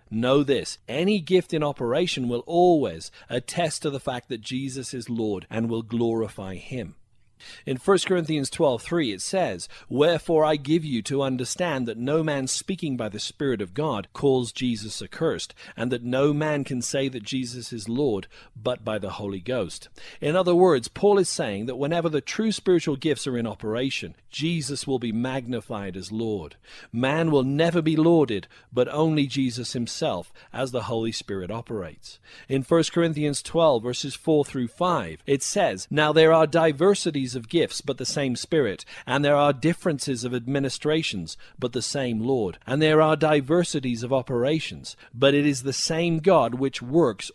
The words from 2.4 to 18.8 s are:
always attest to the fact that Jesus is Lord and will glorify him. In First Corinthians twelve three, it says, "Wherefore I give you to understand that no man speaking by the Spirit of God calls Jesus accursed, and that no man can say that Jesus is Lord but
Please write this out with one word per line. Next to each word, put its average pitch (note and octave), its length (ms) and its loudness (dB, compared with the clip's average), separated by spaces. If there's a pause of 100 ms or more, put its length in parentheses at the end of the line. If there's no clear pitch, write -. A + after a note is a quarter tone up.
always D#3+ 640 2 (180)
attest D#3 520 -4
to D3+ 100 -2
the C3+ 80 -6
fact B2+ 300 -8
that A2+ 120 -8
Jesus B2+ 520 -8
is B2 180 -8
Lord G#2+ 380 -2
and A2+ 200 -2
will A2+ 140 -2
glorify A2 720 -2
him. A2 400 -10 (720)
In C3 120 -4
First F#3+ 280 2
Corinthians D#3 460 0
twelve C3+ 320 0
three, D#3+ 280 -2
it F#2+ 80 -8
says, B2+ 480 -4 (220)
"Wherefore D#3 560 4
I D#3 120 2
give D#3 280 0
you B2 180 -2
to C#3 200 -2
understand C3 640 -2
that A2 100 -8
no C#3 240 0
man C#3+ 240 -2
speaking D#3 500 -4
by A2+ 140 -4
the G#2 100 -10
Spirit B2 440 -2
of F2+ 100 -10
God C3+ 400 -2
calls B2+ 380 2
Jesus A2 500 -4
accursed, A2 540 -4 (200)
and B2 160 -4
that A#2+ 120 -4
no C3+ 300 2
man D3 300 -2
can B2+ 200 -6
say C3+ 240 -2
that B2 160 -8
Jesus B2 500 -8
is A2 160 -10
Lord A#2 380 -2 (280)
but A#2+ 300 -4